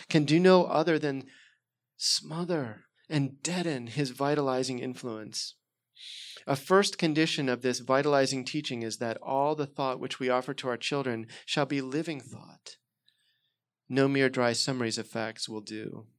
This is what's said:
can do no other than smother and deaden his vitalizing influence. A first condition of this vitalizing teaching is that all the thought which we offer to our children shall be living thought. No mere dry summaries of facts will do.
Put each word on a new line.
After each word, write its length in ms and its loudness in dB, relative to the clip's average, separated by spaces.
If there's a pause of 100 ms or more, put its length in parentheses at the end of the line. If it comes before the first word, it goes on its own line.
can 160 6
do 140 4
no 280 10
other 320 2
than 260 -2 (720)
smother 880 -4 (240)
and 340 -2
deaden 460 -2
his 220 -2
vitalizing 680 0
influence. 760 -8 (920)
A 100 0
first 420 2
condition 500 2
of 140 0
this 180 0
vitalizing 640 2
teaching 380 -6
is 160 -6
that 180 -4
all 380 0
the 120 -4
thought 320 -4
which 220 -8
we 80 0
offer 260 2
to 140 -6
our 80 -2
children 500 -4 (180)
shall 220 0
be 140 -2
living 400 -4
thought. 560 -20 (1160)
No 140 6
mere 220 4
dry 240 2
summaries 460 -2
of 100 -8
facts 400 -6
will 120 -8
do. 460 -12 (120)